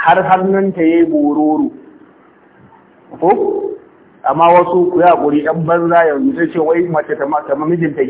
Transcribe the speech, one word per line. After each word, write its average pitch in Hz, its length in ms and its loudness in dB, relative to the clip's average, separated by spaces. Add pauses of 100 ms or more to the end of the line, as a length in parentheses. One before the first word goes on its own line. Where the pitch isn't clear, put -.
har 180 160 2
hannunta 185 640 0
yayi 165 240 4
bororo. 151 640 0 (1500)
Ko? 180 80 2 (920)
Amma 160 320 2
wasu 180 320 2
ku 175 160 -2
ya 175 160 6
guri 147 240 0
ɗan 160 240 -2
banza 170 400 2
yanzu 135 240 0
sai 160 160 -2
ce 175 80 -8
wai 165 320 0
mace 151 260 -4
ta 139 140 -4
ma, 151 160 -2
ta 139 80 -4
ma 151 120 -4
mijinta 165 440 -2